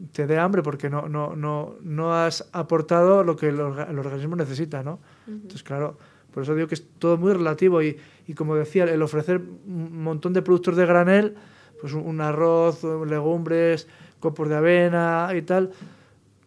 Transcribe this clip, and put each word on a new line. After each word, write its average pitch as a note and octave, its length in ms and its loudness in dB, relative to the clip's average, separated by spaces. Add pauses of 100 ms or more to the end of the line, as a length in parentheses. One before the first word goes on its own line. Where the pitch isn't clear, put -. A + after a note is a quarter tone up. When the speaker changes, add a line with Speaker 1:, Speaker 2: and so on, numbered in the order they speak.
(120)
Speaker 1:
te D3 160 -4
dé D#3 100 2
hambre, F#3 240 2
porque C#3+ 280 -4
no, D3 180 -6
no, D3 260 -6
no, D3+ 480 -6
no E3 320 -2
has E3 380 -2
aportado F3 720 4
lo E3+ 100 2
que D3+ 140 0
el C#3+ 100 -2
orga-, C#3+ 320 -6
el D3 80 -6
organismo C#3 380 -6
necesita, D3+ 480 -6
¿no? D#3+ 160 -10 (260)
Speaker 2:
Ujú. A3 60 -14 (100)
Speaker 1:
Entonces, F3+ 220 -18
claro, C#3+ 340 -6 (340)
por C3+ 120 -8
eso D3 100 -2
digo D#3 140 -2
que D#3+ 80 -6
es D#3 100 -12 (140)
todo E3+ 160 4
muy F3+ 160 2
relativo E3+ 500 2
y, D3+ 160 -2 (300)
y D#3+ 60 -10
como D#3 200 -2
decía, D3+ 300 0
el D#3+ 180 2
ofrecer D3+ 380 -2
un F3 640 -10
montón D#3+ 300 -4
de F#3 80 2
productos F3+ 340 2
de F3+ 100 4
granel, F#3 480 4 (460)
pues C#3+ 140 -8
un, D#3 120 -6
un D#3+ 140 -4
arroz, E3 640 2
legumbres, D#3+ 1040 0 (320)
copos D#3 280 -2
de D3+ 60 0
avena E3+ 800 2
y E3+ 80 -2
tal, F#3 300 0 (760)